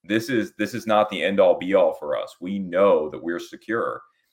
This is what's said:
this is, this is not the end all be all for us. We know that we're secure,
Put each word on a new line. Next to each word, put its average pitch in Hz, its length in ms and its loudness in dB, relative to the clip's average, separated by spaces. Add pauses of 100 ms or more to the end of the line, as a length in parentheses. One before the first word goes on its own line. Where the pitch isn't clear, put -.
this 110 240 -2
is, 110 280 -2
this 104 160 -4
is 110 140 -8
not 107 220 2
the 90 120 -4
end 98 200 2
all 90 180 6
be 92 160 -2
all 87 180 6
for 73 240 -6
us. - 220 -10
We 95 180 -6
know 90 520 2
that 71 120 -12
we're 85 180 -6
secure, 85 600 -8 (320)